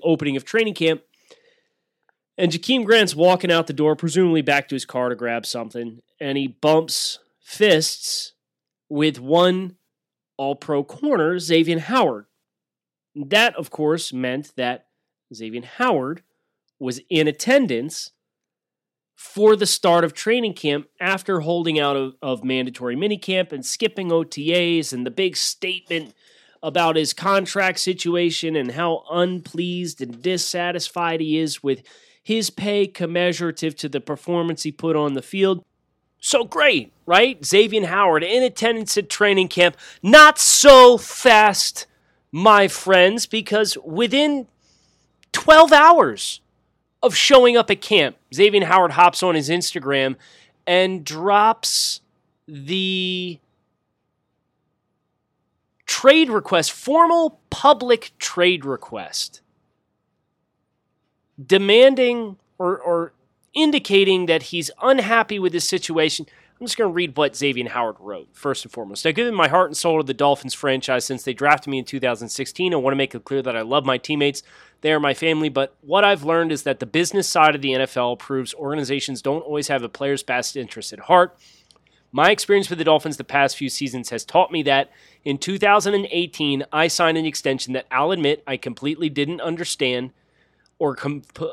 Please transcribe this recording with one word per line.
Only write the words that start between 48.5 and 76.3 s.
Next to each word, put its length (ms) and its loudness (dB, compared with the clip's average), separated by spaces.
Howard 280 4
hops 280 6
on 140 2
his 120 -2
Instagram 680 -2
and 400 0
drops 960 -2
the 880 -6
trade 460 4
request, 400 -2
formal 680 2
public 640 0
trade 480 -2
request, 760 -10
demanding 920 4
or, 220 -2
or 340 -4
indicating 720 2
that 180 0
he's 280 -8
unhappy 560 0
with 160 -4
his 100 -4
situation. 600 -4
I'm 60 -14
just 120 -8
gonna 120 0
read 280 -6
what 180 -2
Xavier 340 -4
Howard 300 -6
wrote, 320 -16
first 340 -8
and 60 -20
foremost. 340 -10
I 60 -2
give 220 -4
my 160 2
heart 180 2
and 100 -10
soul 220 0
to 80 -4
the 60 -4
Dolphins 400 0
franchise 520 -4
since 160 -8
they 120 -8
drafted 360 0
me 100 -4
in 60 -10
two 140 -10
thousand 300 -4
sixteen. 440 -6
I 40 -2
wanna 180 -2
make 180 -4
it 120 -14
clear 180 -6
that 140 -6
I 40 -6
love 240 -2
my 140 -2
teammates. 420 -4
They 120 0
are 60 0
my 140 0
family, 360 -2
but 320 -4
what 220 0
I've 200 0
learned 280 -2